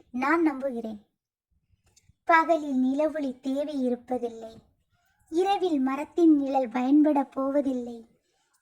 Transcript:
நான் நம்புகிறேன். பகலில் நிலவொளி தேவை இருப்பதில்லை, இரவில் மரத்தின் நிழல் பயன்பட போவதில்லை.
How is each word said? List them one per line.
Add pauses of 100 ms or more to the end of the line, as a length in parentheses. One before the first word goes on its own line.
(100)
நான்
நம்புகிறேன். (1160)
பகலில்
நிலவொளி
தேவை
இருப்பதில்லை, (760)
இரவில்
மரத்தின்
நிழல்
பயன்பட
போவதில்லை. (540)